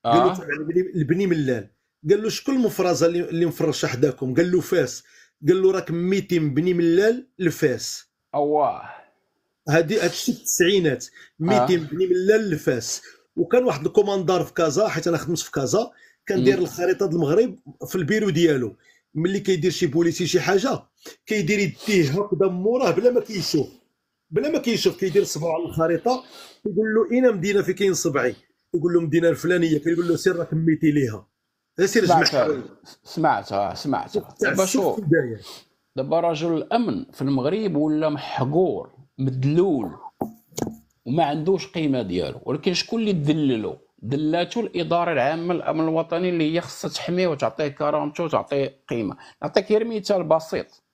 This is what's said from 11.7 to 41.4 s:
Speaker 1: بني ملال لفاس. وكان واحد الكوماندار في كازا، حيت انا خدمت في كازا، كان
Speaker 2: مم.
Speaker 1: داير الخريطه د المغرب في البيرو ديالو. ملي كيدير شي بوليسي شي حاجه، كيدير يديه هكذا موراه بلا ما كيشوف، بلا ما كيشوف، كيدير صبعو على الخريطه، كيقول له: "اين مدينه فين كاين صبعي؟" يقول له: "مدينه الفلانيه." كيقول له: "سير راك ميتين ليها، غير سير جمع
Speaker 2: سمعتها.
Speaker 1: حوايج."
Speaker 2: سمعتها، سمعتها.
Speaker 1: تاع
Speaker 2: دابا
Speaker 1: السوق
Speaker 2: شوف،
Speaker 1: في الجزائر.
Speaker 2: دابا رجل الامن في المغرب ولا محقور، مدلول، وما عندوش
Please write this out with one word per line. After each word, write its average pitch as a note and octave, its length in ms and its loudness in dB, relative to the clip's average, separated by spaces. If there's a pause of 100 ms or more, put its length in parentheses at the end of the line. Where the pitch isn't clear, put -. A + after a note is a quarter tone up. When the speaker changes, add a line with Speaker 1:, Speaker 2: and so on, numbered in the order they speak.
Speaker 1:
بني E3+ 220 -2
ملال G3 440 0
لفاس. C#3 520 -4 (340)
وكان A#3+ 280 2
واحد C#3+ 220 -2
الكوماندار F#3+ 580 2
في - 100 -12
كازا، E3+ 340 2
حيت D3+ 200 -4
انا E3 80 0
خدمت D#3 220 -4
في - 120 -10
كازا، F3+ 400 0 (360)
كان F#3+ 120 0
Speaker 2:
مم. F3 60 2
Speaker 1:
داير - 140 6
الخريطه F3+ 480 0
د D#3+ 80 -2
المغرب F3 440 2 (280)
في - 100 -8
البيرو G3 340 0
ديالو. D3 460 2 (380)
ملي F3+ 260 -2
كيدير F3+ 300 0
شي F3+ 160 -2
بوليسي E3 400 0
شي F3 140 2
حاجه، G3 380 0 (480)
كيدير G#3 320 0
يديه F3+ 520 2
هكذا F#3+ 380 0
موراه A3+ 420 0
بلا A#3+ 200 4
ما B3 100 2
كيشوف، E3 480 -2 (600)
بلا B3 200 0
ما D#4+ 80 0
كيشوف، G3+ 420 0
كيدير F#3+ 240 2
صبعو D#3+ 280 -4
على E3+ 120 -2
الخريطه، E3 600 0 (400)
كيقول G#3+ 300 0
له: G#3+ 180 2
"اين B3 240 4
مدينه G3 260 0
فين F#3 120 -2
كاين F#3+ 200 2
صبعي؟" C3+ 400 0 (400)
يقول F3 200 0
له: E3+ 60 4
"مدينه E3 280 2
الفلانيه." E3 500 2
كيقول E3+ 300 -2
له: E3 80 2
"سير F3 200 0
راك E3 180 -4
ميتين D#3+ 400 2
ليها، A2+ 320 -2 (520)
غير F#3+ 100 2
سير G#3+ 160 4
جمع E3+ 200 6
Speaker 2:
سمعتها. C3 200 2
Speaker 1:
حوايج." C3+ 180 -2 (420)
Speaker 2:
سمعتها، G2+ 720 -2
سمعتها. - 640 -6
Speaker 1:
تاع F#3+ 120 0
Speaker 2:
دابا F#3+ 140 2
Speaker 1:
السوق F#3+ 320 0
Speaker 2:
شوف، A3 40 -6
Speaker 1:
في - 20 -10
الجزائر. C3+ 440 0 (500)
Speaker 2:
دابا D3+ 240 0
رجل E3 360 -2
الامن F#3+ 560 -2
في - 100 -10
المغرب D3 540 -2
ولا D3+ 320 0
محقور، C#3+ 840 -2 (280)
مدلول، C3+ 720 0 (1160)
وما D3+ 180 2
عندوش D#3+ 420 0